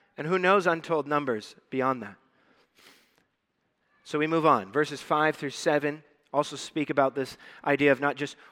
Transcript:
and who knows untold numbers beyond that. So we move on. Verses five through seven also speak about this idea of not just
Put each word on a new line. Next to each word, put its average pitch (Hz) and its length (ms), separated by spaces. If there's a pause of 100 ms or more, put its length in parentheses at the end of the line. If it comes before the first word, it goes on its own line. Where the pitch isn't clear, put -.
(180)
and 143 80
who 185 140
knows 185 260
untold 165 400
numbers 143 480 (160)
beyond 131 320
that. 101 140 (1900)
So - 160
we 151 80
move 160 180
on. 110 280
Verses 143 280
five 156 360
through 143 140
seven 147 520 (300)
also 143 240
speak - 340
about 135 240
this 131 220 (280)
idea 143 280
of 123 80
not 143 160
just 143 180 (180)